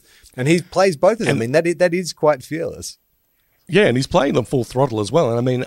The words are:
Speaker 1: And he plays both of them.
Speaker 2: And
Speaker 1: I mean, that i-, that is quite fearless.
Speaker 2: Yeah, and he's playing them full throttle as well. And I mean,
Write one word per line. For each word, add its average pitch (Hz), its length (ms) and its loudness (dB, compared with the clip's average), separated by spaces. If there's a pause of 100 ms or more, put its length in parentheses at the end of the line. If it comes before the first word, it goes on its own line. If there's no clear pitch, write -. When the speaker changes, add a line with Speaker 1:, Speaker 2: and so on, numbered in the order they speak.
(360)
Speaker 1:
And 127 100 -4
he 170 140 2
plays 180 380 0
both 185 140 4
of 233 80 -4
them. 156 100 -2
Speaker 2:
And 143 80 0
Speaker 1:
I - 20 -2
mean, 117 120 -4
that 165 140 2
i-, 175 60 0
that 175 220 0
is 180 180 -6
quite 147 300 0
fearless. 147 560 -10 (680)
Speaker 2:
Yeah, 196 180 2
and 120 100 2
he's 135 100 -2
playing 220 280 0
them 127 100 0
full 127 200 -2
throttle 123 360 -2
as 101 100 -4
well. 143 200 0
And 117 80 -2
I - 20 0
mean, 127 260 -2